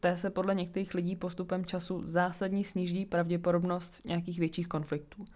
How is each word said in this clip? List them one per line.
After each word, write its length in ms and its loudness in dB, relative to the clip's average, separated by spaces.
té 160 4
se 140 -2
podle 240 2
některých 400 -2
lidí 220 0
postupem 480 -2
času 400 -4
zásadně 600 2
sníží 420 0
pravděpodobnost 1000 2
nějakých 340 -2
větších 300 0
konfliktů. 560 -4